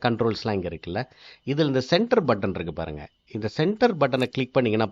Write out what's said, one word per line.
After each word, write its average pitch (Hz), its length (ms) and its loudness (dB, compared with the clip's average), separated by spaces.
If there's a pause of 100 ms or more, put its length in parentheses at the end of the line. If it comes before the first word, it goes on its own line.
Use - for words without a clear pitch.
கண்ட்ரோல்ஸ்லாம் 117 460 0
இங்க 95 180 -2
இருக்குல்ல? 85 360 -6 (420)
இதுல 147 200 2
இந்த 131 140 2
சென்டர் 208 440 2
பட்டன் 101 300 0
இருக்கு 85 180 -6
பாருங்க. 78 360 -8 (220)
இந்த 107 180 -4
சென்டர் 196 480 2
பட்டனை 131 280 2
கிளிக் 127 280 -2
பண்ணீங்கன்னா 110 400 2